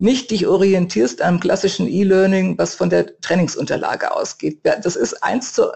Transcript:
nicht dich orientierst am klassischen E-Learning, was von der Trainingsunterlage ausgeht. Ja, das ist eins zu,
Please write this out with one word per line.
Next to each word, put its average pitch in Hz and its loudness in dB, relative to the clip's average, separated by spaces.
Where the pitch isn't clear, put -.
nicht 254 2
dich 190 0
orientierst 190 2
am 175 2
klassischen 190 0
E-Learning, 190 2
was 170 -2
von 180 -2
der 175 0
Trainingsunterlage - -2
ausgeht. - -6
Ja, 165 2
das - -4
ist - -4
eins 240 -4
zu, - 0